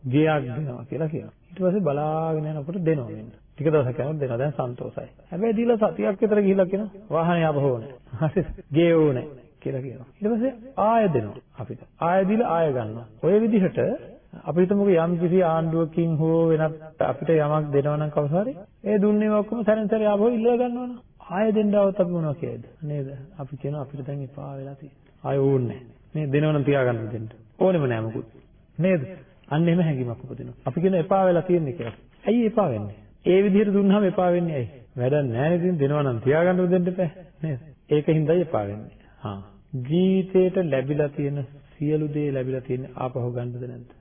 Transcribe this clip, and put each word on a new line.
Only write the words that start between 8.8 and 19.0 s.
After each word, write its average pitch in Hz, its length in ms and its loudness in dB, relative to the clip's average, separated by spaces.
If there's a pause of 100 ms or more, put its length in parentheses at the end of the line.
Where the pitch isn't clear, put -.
ඕනේ 151 320 2 (320)
කියලා 131 240 -6
කියනවා. 131 280 -14
ඊට 202 180 -4
පස්සේ 233 240 0 (260)
ආය 220 280 4
දෙනවා 117 320 0 (160)
අපිට. 120 260 -12 (160)
ආය 175 280 2
දීලා 214 260 2
ආය 165 200 2
ගන්නවා. 117 360 -6 (120)
ඔය 165 200 2
විදිහට 208 420 2 (580)
අපි 151 220 -2
හිතමුකෝ 196 380 4
යම් 165 180 2
කිසි 175 260 2
ආණ්ඩුවකින් 165 720 0
හෝ 160 320 2
වෙනත් 156 560 0
අපිට 147 300 -2
යමක් 151 380 2
දෙනවා 143 260 2
නම් 151 140 -2
කවුරු 147 240 0
හරි 220 200 -2 (260)
ඒ 208 180 0
දුන්නේම 208 360 2